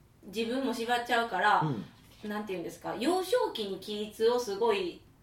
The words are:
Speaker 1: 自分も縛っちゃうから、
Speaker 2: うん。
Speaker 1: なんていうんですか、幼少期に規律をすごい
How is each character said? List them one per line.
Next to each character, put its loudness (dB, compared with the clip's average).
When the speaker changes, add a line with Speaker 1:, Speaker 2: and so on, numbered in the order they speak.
Speaker 1:
自 -4
分 -2
も 0
縛 0
っ -2
ち -2
ゃ 4
う -4
か -2
ら、 6
Speaker 2:
う -4
ん。 -4
Speaker 1:
な -4
ん -8
て -6
い -4
う -6
ん -6
で -8
す -14
か、 -4
幼 2
少 2
期 -4
に -4
規 -6
律 0
を 4
す -2
ご 4
い -2